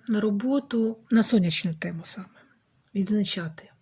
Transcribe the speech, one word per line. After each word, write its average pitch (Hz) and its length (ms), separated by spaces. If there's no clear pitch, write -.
роботу 226 880
на 226 120
сонячну 175 500
тему 165 320
саме, - 360
відзначати. 190 760